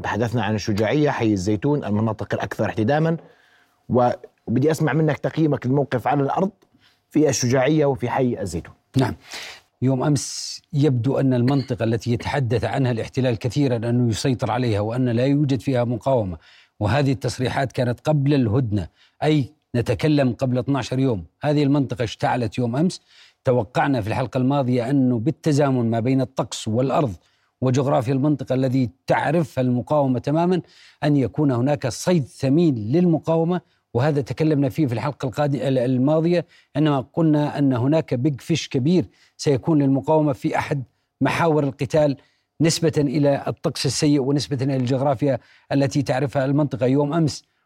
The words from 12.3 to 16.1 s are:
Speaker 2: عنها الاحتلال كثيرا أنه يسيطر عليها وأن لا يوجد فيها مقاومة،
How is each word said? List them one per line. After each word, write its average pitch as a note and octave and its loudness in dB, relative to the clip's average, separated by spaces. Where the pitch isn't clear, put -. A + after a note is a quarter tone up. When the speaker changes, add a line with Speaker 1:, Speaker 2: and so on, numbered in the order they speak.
Speaker 2:
عنها B2+ 0
الاحتلال A#2+ -2
كثيرا C3 0
أنه A#2 2
يسيطر A2+ -2
عليها A2+ 0
وأن A#2+ 0
لا A#2 2
يوجد C#3 2
فيها B2 0
مقاومة، A2+ -2